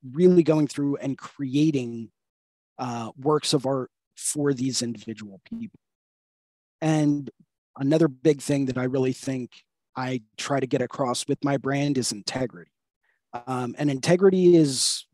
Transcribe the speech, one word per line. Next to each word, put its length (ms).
really 400
going 240
through 300
and 200
creating, 960
uh, 380
works 360
of 120
art 260
for 380
these 280
individual 600
people. 340
And 500
another 300
big 320
thing 260
that 120
I 60
really 280
think 500
I 280
try 200
to 80
get 140
across 480
with 160
my 140
brand 400
is 140
integrity. 600
Um, 320
and 120
integrity 640
is 580